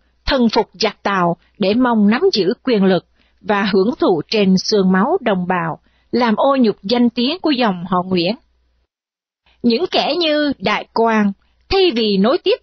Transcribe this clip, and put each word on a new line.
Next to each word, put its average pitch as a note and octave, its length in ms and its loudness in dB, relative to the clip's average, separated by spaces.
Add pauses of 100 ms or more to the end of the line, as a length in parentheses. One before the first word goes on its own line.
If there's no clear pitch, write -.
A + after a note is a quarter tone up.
(260)
thần B3 220 2
phục G#3+ 240 -2
giặc G3 300 -6
Tàu F3+ 340 -2 (220)
để G3+ 160 0
mong A#3 360 2
nắm B3+ 120 0 (100)
giữ F#3 300 0
quyền G#3+ 220 0
lực F#3 220 0 (340)
và G3+ 220 -2 (100)
hưởng G#3 260 2
thụ G3 320 0
trên F#3+ 280 2
xương F#3+ 340 0
máu B3 280 2
đồng G3 260 -2
bào, E3+ 340 -4 (320)
làm A#3 240 0
ô C4+ 200 2
nhục A#3 260 2
danh A#3+ 280 0
tiếng C4+ 320 -4
của D#4+ 80 0
dòng G#3+ 380 -2
họ F3+ 140 -2
Nguyễn. F#3 340 -2 (1300)
Những A#3+ 280 0
kẻ B3+ 280 -2
như D4+ 400 0
Đại G3 340 -4
Quang, A3 400 0 (360)
thay F#4 220 2
vì A3 260 0
nối A3+ 220 2
tiếp G#4+ 240 -2